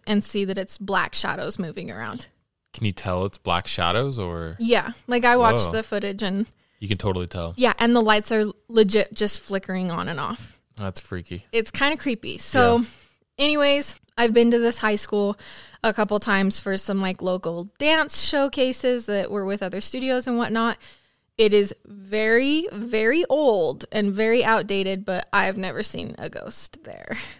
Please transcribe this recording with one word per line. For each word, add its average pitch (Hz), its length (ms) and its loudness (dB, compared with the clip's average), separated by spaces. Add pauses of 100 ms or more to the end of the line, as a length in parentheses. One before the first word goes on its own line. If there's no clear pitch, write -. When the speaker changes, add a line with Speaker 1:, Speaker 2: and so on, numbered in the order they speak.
Speaker 1:
and 208 160 2
see 196 220 -2
that 190 140 -4
it's 190 200 -8
black 190 360 -2
shadows 165 440 -4
moving 160 320 -8
around. 110 380 -10 (460)
Speaker 2:
Can - 120 -4
you 98 60 0
tell 92 320 -2
it's 98 140 -6
black 87 280 0
shadows 113 520 0
or? 85 400 -6
Speaker 1:
Yeah. 233 320 2 (160)
Like, 240 180 0
I 247 120 6
watched 226 300 4
Speaker 2:
Whoa. - 60 -2
Speaker 1:
the 220 100 -2
footage 202 400 -6
and 196 240 0 (320)
Speaker 2:
You 101 100 -8
can 101 100 -2
totally 92 280 -2
tell. 85 320 -6
Speaker 1:
Yeah, 240 200 4
and 233 180 4
the 240 60 4
lights 214 300 2
are 214 140 2 (220)
legit 214 460 4
just - 260 -2
flickering 185 500 -4
on 170 180 -4
and 160 120 -6
off. - 380 -10 (200)
Speaker 2:
That's 98 220 -6
freaky. 95 520 -10
Speaker 1:
It's 226 180 0
kinda 294 280 0
creepy. - 400 -6
So, 240 400 4
Speaker 2:
Yeah. 240 60 0 (540)
Speaker 1:
anyways, 285 580 2 (200)
I've 233 160 4
been 233 180 6
to 233 80 4
this 233 200 0
high 214 180 0
school 202 400 -2 (460)
a 220 100 2
couple 208 280 0
times 196 380 2
for 190 200 -4
some, 196 240 -2
like, 185 180 -4
local 180 440 -4 (140)
dance 302 440 2
showcases 262 840 0
that 202 240 -2
were 202 140 -4
with 196 180 -4
other 190 200 -6
studios 254 440 -2
and 240 120 0
whatnot. 226 400 0 (600)
It 214 160 6
is 202 200 4 (120)
very, 220 840 0
very 226 600 0
old 214 600 2
and 202 220 0
very 220 320 2
outdated, 196 640 0
but 185 260 -4
I've 190 240 2
never 185 260 -4
seen - 360 -8
a - 100 -10
ghost - 560 -12
there. 185 320 -12 (240)